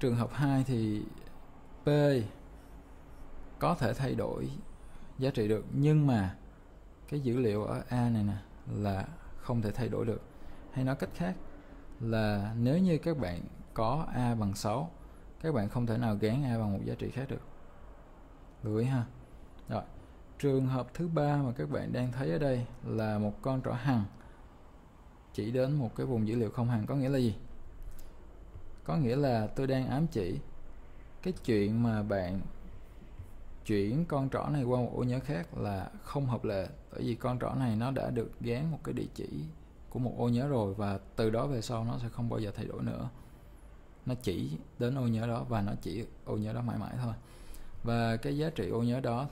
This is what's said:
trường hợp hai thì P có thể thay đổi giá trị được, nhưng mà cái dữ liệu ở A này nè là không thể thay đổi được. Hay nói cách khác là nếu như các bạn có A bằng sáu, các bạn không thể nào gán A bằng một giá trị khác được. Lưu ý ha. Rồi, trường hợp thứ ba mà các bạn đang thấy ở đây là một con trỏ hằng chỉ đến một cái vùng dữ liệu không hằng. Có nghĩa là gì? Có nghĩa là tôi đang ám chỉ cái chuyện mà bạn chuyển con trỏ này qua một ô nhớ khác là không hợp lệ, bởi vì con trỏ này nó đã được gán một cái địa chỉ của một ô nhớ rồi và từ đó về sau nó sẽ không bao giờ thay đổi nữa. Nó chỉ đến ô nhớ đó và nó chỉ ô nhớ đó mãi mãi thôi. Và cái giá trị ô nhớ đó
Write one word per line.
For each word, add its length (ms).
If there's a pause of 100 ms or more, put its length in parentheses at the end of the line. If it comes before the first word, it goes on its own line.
trường 160
hợp 160
hai 340
thì 360 (840)
P 40 (1700)
có 160
thể 200
thay 200
đổi 360 (680)
giá 120
trị 180
được, 240
nhưng 340
mà 300 (720)
cái 120
dữ 160
liệu 280
ở 240
A 220
này 140
nè 120 (360)
là 360 (300)
không 240
thể 80
thay 180
đổi 180
được. 160 (500)
Hay 120
nói 120
cách 180
khác 220 (640)
là 580
nếu 200
như 200
các 200
bạn 220 (340)
có 400
A 200
bằng 200
sáu, 360 (500)
các 140
bạn 140
không 180
thể 120
nào 160
gán 300
A 140
bằng 140
một 120
giá 100
trị 160
khác 180
được. 120 (1200)
Lưu 140
ý 80
ha. 220 (600)
Rồi, 140 (560)
trường 280
hợp 280
thứ 140
ba 340
mà 100
các 180
bạn 220
đang 200
thấy 200
ở 60
đây 280 (180)
là 340
một 240
con 200
trỏ 100
hằng 320 (1300)
chỉ 180
đến 220
một 240
cái 100
vùng 220
dữ 60
liệu 160
không 180
hằng. 180
Có 80
nghĩa 140
là 100
gì? 180 (1500)
Có 120
nghĩa 200
là 300
tôi 200
đang 200
ám 200
chỉ 340 (800)
cái 100 (120)
chuyện 380
mà 200
bạn 380 (1300)
chuyển 380
con 260
trỏ 220
này 120
qua 160
một 160
ô 60
nhớ 180
khác 360
là 340 (120)
không 240
hợp 180
lệ, 240 (240)
bởi 100
vì 120
con 240
trỏ 160
này 220
nó 140
đã 200
được 300
gán 300
một 140
cái 100
địa 200
chỉ 140 (640)
của 80
một 200
ô 100
nhớ 200
rồi 260
và 240 (180)
từ 140
đó 160
về 140
sau 240
nó 140
sẽ 100
không 200
bao 120
giờ 160
thay 100
đổi 160
nữa. 260 (1000)
Nó 80
chỉ 440 (200)
đến 160
ô 140
nhớ 180
đó 220
và 140
nó 100 (100)
chỉ 240 (180)
ô 120
nhớ 160
đó 100
mãi 160
mãi 240
thôi. 120 (680)
Và 340
cái 200
giá 140
trị 180
ô 140
nhớ 180
đó 320